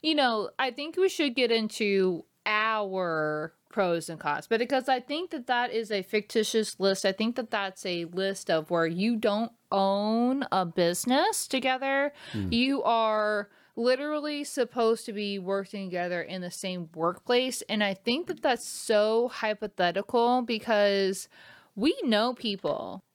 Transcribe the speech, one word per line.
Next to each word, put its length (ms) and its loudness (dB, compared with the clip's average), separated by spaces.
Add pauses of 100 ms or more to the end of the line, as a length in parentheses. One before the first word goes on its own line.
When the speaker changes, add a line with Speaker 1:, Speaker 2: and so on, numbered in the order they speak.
Speaker 1:
you 120 2
know, 440 0
I 140 0
think 240 -8
we 120 4
should 260 0
get 180 2
into 720 0 (220)
our 1040 -2 (180)
pros 400 0
and 100 -10
cons, 260 -4
but 120 0
because 300 0
I 120 4
think 300 -8
that 160 -10
that 260 0
is 200 -4
a 100 -2
fictitious 800 -2
list. 260 2
I 60 2
think 240 -2
that 140 -6
that's 360 -4
a 200 -4
list 440 -4
of 200 0
where 160 2
you 300 0
don't 360 0 (180)
own 800 2
a 160 2
business 800 2
together. 680 0 (200)
Speaker 2:
Hmm. 200 -4
Speaker 1:
You 300 2
are 680 0 (280)
literally 680 0
supposed 640 0
to 60 -8
be 260 -4
working 500 -4
together 340 -4
in 180 -8
the 100 -8
same 440 -8
workplace. 760 0
And 160 0
I 100 0
think 320 -2
that 160 -8
that's 240 2
so 600 2
hypothetical 1120 0
because 840 2 (480)
we 260 2
know 320 2
people 680 -4 (100)